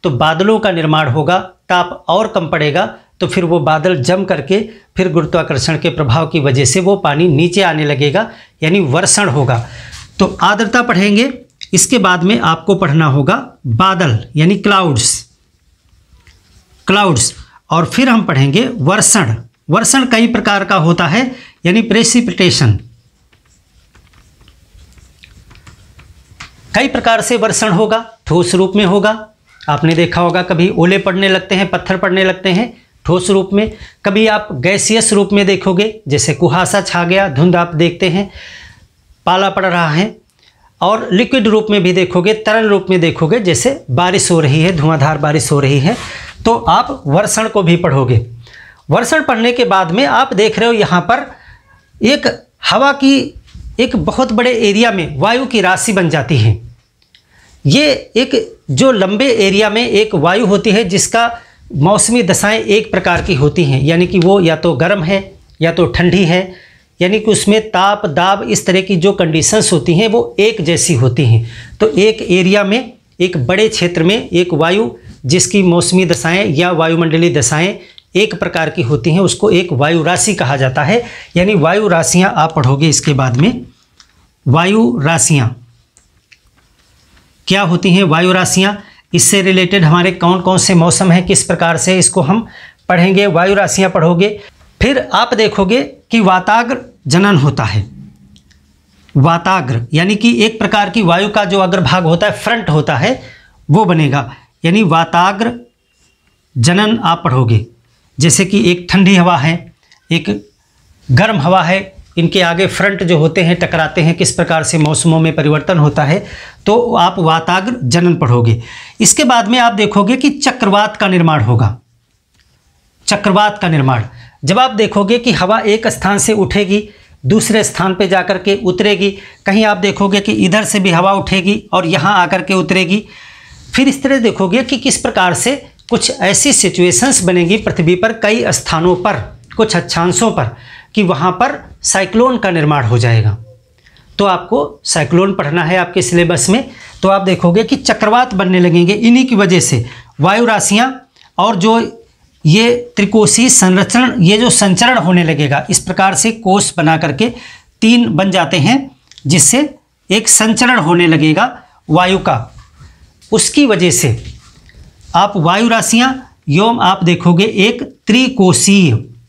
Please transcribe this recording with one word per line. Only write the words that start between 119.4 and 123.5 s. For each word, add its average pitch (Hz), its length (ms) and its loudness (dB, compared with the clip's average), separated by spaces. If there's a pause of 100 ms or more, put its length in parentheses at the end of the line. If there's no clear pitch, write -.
में 247 120 0
आप 233 140 2
देखोगे 202 440 0
कि 285 140 0
चक्रवात 208 680 -2
का 202 100 -2
निर्माण 165 360 2
होगा, 113 320 2 (1300)
चक्रवात 208 520 0